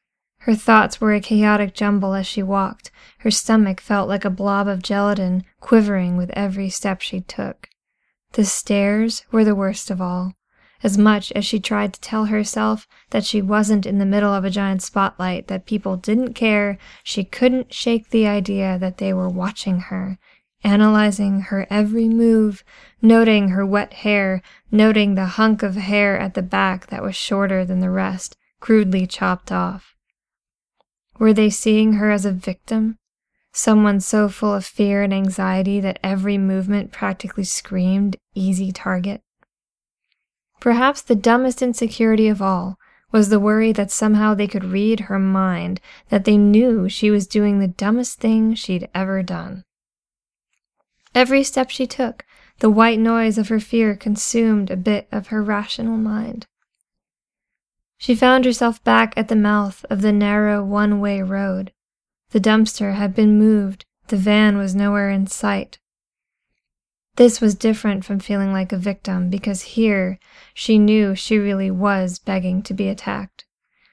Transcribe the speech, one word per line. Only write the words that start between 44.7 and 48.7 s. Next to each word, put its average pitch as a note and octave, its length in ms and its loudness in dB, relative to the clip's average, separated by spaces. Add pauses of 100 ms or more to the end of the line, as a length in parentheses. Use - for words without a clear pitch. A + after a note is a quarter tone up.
her G3 180 -4
mind, F#3 640 0 (300)
that G3+ 160 0
they G#3 100 4
knew G#3 500 4
she G#3 240 0
was G3+ 160 2
doing G#3 320 0
the G3 80 0
dumbest G#3+ 540 -2
thing A3 340 2
she'd F#3 400 -6